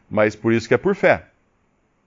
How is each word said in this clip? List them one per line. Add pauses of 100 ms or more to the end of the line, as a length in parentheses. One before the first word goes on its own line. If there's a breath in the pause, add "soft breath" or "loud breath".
mas
por
isso
que
é
por
fé. (800)